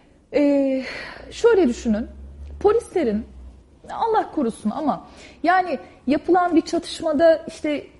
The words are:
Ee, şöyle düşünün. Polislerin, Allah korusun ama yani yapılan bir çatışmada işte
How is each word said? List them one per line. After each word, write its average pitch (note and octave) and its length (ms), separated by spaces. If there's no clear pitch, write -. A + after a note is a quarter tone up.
Ee, C#4 500
şöyle G4+ 360
düşünün. A#3 400
Polislerin, E4 640
Allah G#4+ 400
korusun A3+ 380
ama C4 380
yani F4 360
yapılan F4 480
bir E4 60
çatışmada D#4+ 840
işte - 400